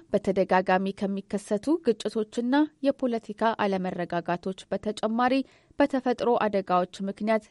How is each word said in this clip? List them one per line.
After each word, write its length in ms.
በተደጋጋሚ 840
ከሚከሰቱ 720
ግጭቶችና 760
የፖለቲካ 600
አለመረጋጋቶች 1080
በተጨማሪ 680
በተፈጥሮ 640
አደጋዎች 600
ምክንያት 500